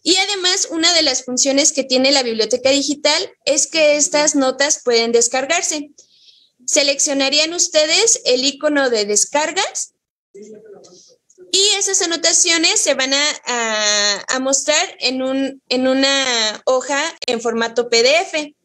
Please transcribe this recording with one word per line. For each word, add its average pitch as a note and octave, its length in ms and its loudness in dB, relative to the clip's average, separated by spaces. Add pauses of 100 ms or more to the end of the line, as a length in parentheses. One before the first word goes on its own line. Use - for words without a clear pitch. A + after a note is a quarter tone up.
y F#4 140 2
además F#4+ 520 -2
una E4 240 0
de E4 80 2
las C4+ 220 -2
funciones C#4 480 0
que C4 120 -2
tiene C4 280 2
la C#4 120 2
biblioteca A3+ 480 0
digital D4 600 -2 (140)
es D4 220 0
que D4+ 280 4
estas D4 400 2
notas C4+ 480 0
pueden A#3 280 2
descargarse. C#4+ 800 0 (720)
Seleccionarían C#4+ 880 0
ustedes F4 720 2
el B3+ 180 2
icono C#4 460 0
de G#3+ 160 0
descargas D4+ 880 -2 (1600)
y G4 260 2
esas F#4+ 240 -2
anotaciones E4+ 800 0
se D4 140 0
van C4 180 -2
a, C#4+ 320 -2
a, G#3+ 840 0
a C4 120 -2
mostrar D4 600 -2
en C4 220 -2
un, C4+ 480 -2
en B3+ 180 0
una C4 760 0
hoja C4 360 0 (260)
en A3+ 120 -2
formato A3+ 480 -2
P A#3 160 2
D C#4 140 4
F D#4 480 -4